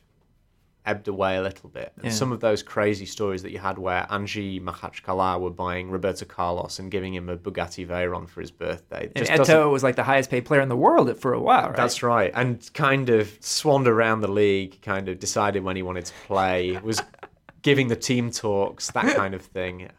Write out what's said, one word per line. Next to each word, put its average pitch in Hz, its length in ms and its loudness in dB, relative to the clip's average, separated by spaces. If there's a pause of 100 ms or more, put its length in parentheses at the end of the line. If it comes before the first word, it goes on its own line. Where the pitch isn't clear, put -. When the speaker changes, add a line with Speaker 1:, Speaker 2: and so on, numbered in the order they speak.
(840)
Speaker 1:
ebbed 104 220 -4
away 95 300 0
a 95 40 -2
little 95 280 -8
bit. - 280 -14
And - 80 -12
Speaker 2:
Yeah. 117 60 -2
Speaker 1:
some 127 220 0
of 113 80 -6
those 107 220 2
crazy 104 420 0
stories 95 380 -4
that 92 80 -12
you 92 80 -12
had 95 180 -4
where 92 320 -2
Anzhi 101 520 -6
Makhachkala 92 760 -4
were 90 120 -4
buying 90 400 -6
Roberto 92 340 -2
Carlos 87 540 -4
and 95 120 -10
giving 95 220 -4
him 87 160 -8
a 87 80 -6
Bugatti 87 500 -8
Veyron 87 400 -4
for 85 140 -14
his 85 100 -12
birthday - 520 -8 (120)
Speaker 2:
And - 0 -
Speaker 1:
just 113 160 -2
Speaker 2:
Eto'o 160 60 4
Speaker 1:
doesn't 151 340 6
Speaker 2:
was, 135 120 2
like, 127 120 2
the 123 80 0
highest 135 260 2
paid 127 160 -2
player 143 160 4
in 135 80 0
the 120 60 0
world 156 440 4
for 123 140 0
a 117 60 0
while, - 280 4
right? - 100 -6
Speaker 1:
That's 120 260 0
right. 117 300 4
And 120 400 -2
kind 135 360 2
of 107 300 4
swanned 139 480 2
around 113 340 4
the 98 100 0
league, 98 500 2
kind 98 260 -4
of 92 120 -6
decided 101 440 0
when 92 140 -4
he 92 60 -6
wanted 90 220 -6
to - 80 -14 (120)
play, 92 520 0
Speaker 2:
<laughs> 95 60 -12
Speaker 1:
was 110 180 -2 (600)
giving 135 280 4
the 117 60 0
team 120 360 -2
talks, 101 600 -2
that 123 240 0
kind 95 200 -2
of 92 80 -10
thing. 92 560 -8